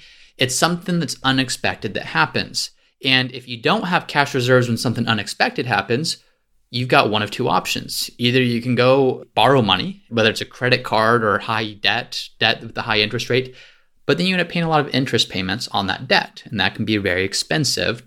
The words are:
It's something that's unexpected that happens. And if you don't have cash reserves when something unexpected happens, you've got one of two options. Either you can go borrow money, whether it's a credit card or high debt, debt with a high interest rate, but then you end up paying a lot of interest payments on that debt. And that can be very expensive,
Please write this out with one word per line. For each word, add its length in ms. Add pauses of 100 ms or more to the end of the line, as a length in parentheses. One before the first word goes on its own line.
(360)
It's 180
something 460
that's 220
unexpected 720
that 120
happens. 640 (320)
And 300
if 160
you 120
don't 240
have 220
cash 280
reserves 340
when 100
something 280
unexpected 580
happens, 540 (520)
you've 180
got 220
one 120
of 80
two 180
options. 720
Either 240
you 180
can 140
go 500 (100)
borrow 280
money, 480
whether 200
it's 120
a 40
credit 380
card 400
or 140
high 340
debt, 560 (100)
debt 240
with 140
a 60
high 180
interest 300
rate, 240 (520)
but 100
then 100
you 80
end 60
up 80
paying 160
a 40
lot 120
of 140
interest 340
payments 400
on 200
that 200
debt. 380
And 120
that 160
can 100
be 120
very 260
expensive, 840